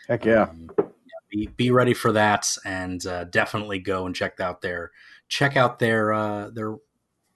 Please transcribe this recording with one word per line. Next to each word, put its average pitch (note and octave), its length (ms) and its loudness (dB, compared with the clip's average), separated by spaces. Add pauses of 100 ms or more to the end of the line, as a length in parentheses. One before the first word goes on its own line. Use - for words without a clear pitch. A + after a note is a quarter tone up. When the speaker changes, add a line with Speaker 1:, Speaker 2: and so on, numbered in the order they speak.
Speaker 1:
Heck - 160 -2
yeah. A2 200 4
Speaker 2:
Um, E2 340 -12
yeah, - 60 2 (460)
be, G#2 160 -4 (100)
be B2 140 2
ready B2 240 6
for A2+ 180 0
that, G#2 340 4 (180)
and, F#2 420 -6
uh, F2 180 -6
definitely G#2 540 -2
go F#2 280 -2
and F2+ 80 -6
check - 260 -6
out F2+ 200 -4
their, F2 300 -6 (380)
check C#3 280 2
out B2 220 4
their, A2 340 2
uh, G#2 380 -2
their A2 260 -8 (600)